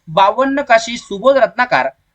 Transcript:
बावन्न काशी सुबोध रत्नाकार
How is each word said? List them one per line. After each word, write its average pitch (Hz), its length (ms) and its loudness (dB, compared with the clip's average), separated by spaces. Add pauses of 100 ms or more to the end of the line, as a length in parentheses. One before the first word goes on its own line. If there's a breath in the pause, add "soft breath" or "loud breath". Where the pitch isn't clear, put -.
बावन्न 208 540 0
काशी 233 360 0
सुबोध 233 400 0
रत्नाकार 196 520 0 (260)